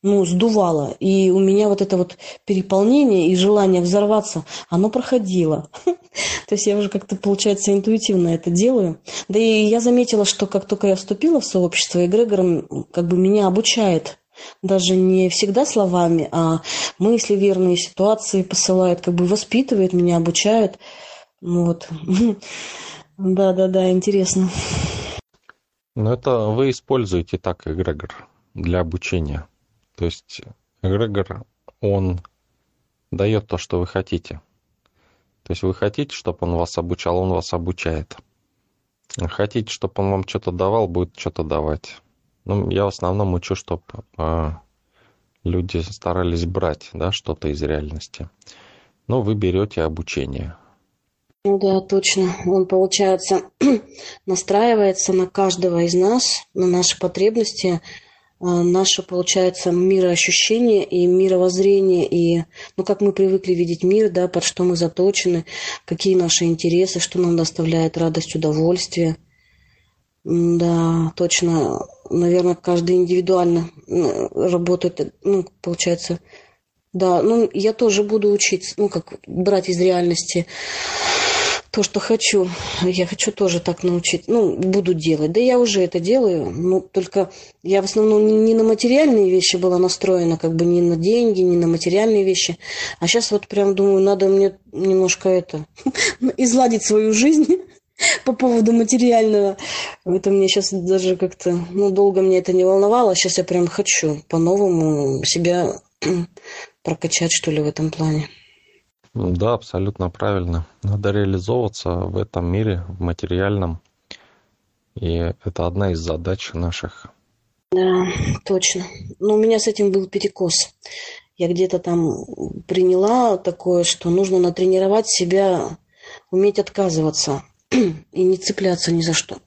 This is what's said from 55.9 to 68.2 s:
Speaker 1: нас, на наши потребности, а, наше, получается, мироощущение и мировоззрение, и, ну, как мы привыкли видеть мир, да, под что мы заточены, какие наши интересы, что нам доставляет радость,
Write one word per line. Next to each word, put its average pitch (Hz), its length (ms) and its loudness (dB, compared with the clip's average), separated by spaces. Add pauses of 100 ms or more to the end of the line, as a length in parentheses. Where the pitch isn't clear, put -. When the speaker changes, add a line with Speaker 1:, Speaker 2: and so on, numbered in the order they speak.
Speaker 1:
нас, 202 600 0
на 185 140 0
наши 180 300 0
потребности, 190 840 -2 (640)
а, 175 200 2
наше, 185 400 2
получается, 180 680 -2
мироощущение 185 1120 2
и 175 220 0
мировоззрение, 185 1040 2
и, 170 380 0 (300)
ну, 185 80 -4
как 196 160 -2
мы 202 140 2
привыкли 190 400 0
видеть 170 300 -2
мир, 202 260 4
да, 180 180 0
под 175 160 -2
что - 200 -4
мы 180 120 2
заточены, 175 720 0 (400)
какие 185 300 0
наши 170 300 2
интересы, 170 540 0
что - 200 -4
нам 170 180 2
доставляет 165 600 -2
радость, 165 380 -2